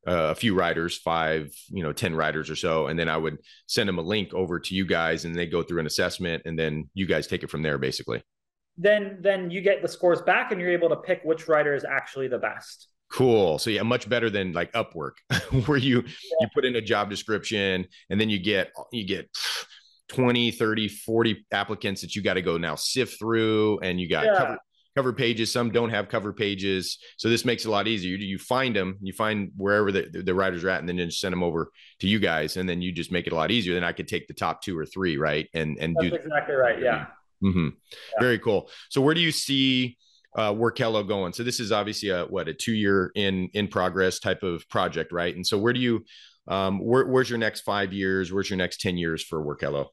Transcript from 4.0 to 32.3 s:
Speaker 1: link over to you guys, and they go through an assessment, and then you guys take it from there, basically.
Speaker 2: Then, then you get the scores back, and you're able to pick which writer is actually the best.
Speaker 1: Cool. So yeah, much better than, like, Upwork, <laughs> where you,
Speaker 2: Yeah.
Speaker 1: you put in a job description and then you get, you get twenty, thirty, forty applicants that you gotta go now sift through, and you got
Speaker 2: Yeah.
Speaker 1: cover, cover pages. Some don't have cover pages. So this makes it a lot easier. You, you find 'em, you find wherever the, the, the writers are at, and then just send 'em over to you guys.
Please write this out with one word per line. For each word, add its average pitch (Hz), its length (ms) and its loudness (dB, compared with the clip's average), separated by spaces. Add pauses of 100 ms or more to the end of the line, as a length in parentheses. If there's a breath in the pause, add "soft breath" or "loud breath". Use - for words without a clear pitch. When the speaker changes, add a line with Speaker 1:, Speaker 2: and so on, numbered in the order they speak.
Speaker 1:
link 95 300 -2
over 87 260 -2
to 92 160 -8
you 95 120 0
guys, 82 380 0
and 85 100 -6
they 87 120 -2
go 82 160 -2
through 85 180 -4
an 76 60 -2
assessment, 87 600 -2
and 80 120 -6
then 78 360 -2
you 98 120 -4
guys 80 200 0
take 87 160 -4
it 76 80 -10
from 78 120 -4
there, 73 160 0
basically. 65 440 -4 (560)
Speaker 2:
Then, 196 420 2
then 185 300 0
you 185 100 -6
get 185 220 2
the 165 60 -2
scores 170 340 2
back, 226 300 2
and 185 80 -4
you're 175 100 0
able 175 180 4
to 156 80 4
pick - 260 -2
which 160 260 0
writer 147 260 4
is 135 100 -2
actually 135 440 -4
the 120 100 -2
best. - 500 -8 (200)
Speaker 1:
Cool. 104 500 6
So 113 120 -2
yeah, 101 120 2
much 117 260 0
better 117 220 2
than, 98 220 0
like, 87 200 -2
Upwork, 82 400 -4 (180)
<laughs> 127 360 0
where 143 120 4
you, 127 240 4
Speaker 2:
Yeah. - 80 -12 (300 loud breath)
Speaker 1:
you 156 140 2
put 135 100 2
in 123 120 0
a 113 40 2
job 104 280 2
description 98 760 -2 (240 soft breath)
and 98 100 0
then 110 100 4
you 101 80 0
get, 95 340 0 (200)
you 107 140 -6
get 90 220 -6 (800 loud breath)
twenty, 120 420 2
thirty, 110 380 0
forty 113 640 0
applicants 101 480 -2
that - 140 -10
you 104 80 -4
gotta 92 200 2
go 85 140 0
now 82 200 -2
sift - 420 -2
through, 110 640 2
and 90 200 -2
you 85 80 -4
got 82 160 2
Speaker 2:
Yeah. 208 140 4
Speaker 1:
cover, 135 200 0 (380)
cover 127 160 2
pages. 113 400 0
Some 120 180 0
don't 117 200 2
have 104 180 -2
cover 104 240 -2
pages. 98 680 -2 (180 loud breath)
So 113 120 -2
this 117 160 2
makes 117 200 0
it 113 40 -4
a - 20 -2
lot 101 180 2
easier. 92 280 -2
You, 101 80 -6
you 95 140 -6
find 127 380 0
'em, 95 260 -2
you 95 100 -8
find 107 440 -2
wherever 101 360 4
the, 95 200 0
the, 90 100 -8
the 92 120 0
writers 92 300 0
are 92 60 2
at, 90 100 0
and 85 80 -6
then 87 80 -2
just 87 240 -2
send 92 120 -2
'em 90 100 0
over 85 280 -2 (300 soft breath)
to 95 80 0
you 107 100 4
guys. 80 380 0